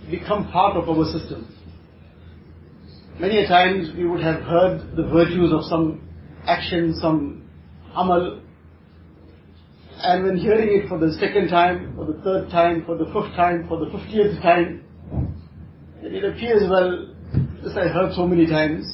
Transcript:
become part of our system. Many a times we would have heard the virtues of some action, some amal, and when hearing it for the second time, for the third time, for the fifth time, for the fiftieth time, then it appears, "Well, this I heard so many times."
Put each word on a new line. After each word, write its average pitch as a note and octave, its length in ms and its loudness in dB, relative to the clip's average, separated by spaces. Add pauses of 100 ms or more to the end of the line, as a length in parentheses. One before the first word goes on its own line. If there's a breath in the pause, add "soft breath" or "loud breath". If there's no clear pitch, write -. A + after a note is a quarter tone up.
(100)
become F3+ 400 -4
part F#3+ 260 2
of E3 120 -2
our D#3+ 240 2
system. - 340 -10 (1700)
Many G3+ 240 2
a - 40 -4
times F3+ 480 4
we F3 100 -2
would E3+ 160 -2
have D#3+ 200 0
heard E3+ 540 2
the D#3+ 60 -2
virtues E3 500 2
of D#3 120 0
some D#3+ 440 -2 (380)
action, E3+ 540 0
some D#3 480 -2 (460)
amal, F3 460 0 (1600)
and F#3 260 0
when F#3+ 120 0
hearing G#3+ 440 2
it - 80 -10
for F3+ 100 -6
the D#3+ 160 2
second G3 340 0
time, F3+ 480 2
for D#3 80 -10
the D3+ 180 -6
third F#3+ 280 -2
time, E3+ 340 2
for E3+ 120 -4
the D#3 100 -2
fifth - 280 -6
time, F3 340 0
for E3 100 -4
the D3 120 -6
fiftieth G3+ 520 0
time, F3 420 2 (1160)
then F3+ 120 -12
it G3 100 -4
appears, G3 440 2
"Well, F3+ 460 2 (480)
this - 140 -8
I F3+ 120 0
heard F3 260 0
so F3+ 120 0
many E3+ 200 6
times." D#3 480 0